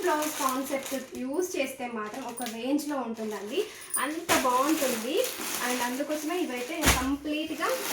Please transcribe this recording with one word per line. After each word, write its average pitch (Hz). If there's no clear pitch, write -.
బ్లౌజ్ 302
కాన్సెప్ట్ 269
యూజ్ 330
చేస్తే 254
మాత్రం 214
ఒక 240
రేంజ్లో 277
ఉంటుందండి, 220
అంత 320
బాగుంటుంది. 262
And 247
అందుకోసమే 294
ఇవైతే 247
కంప్లీట్గా 302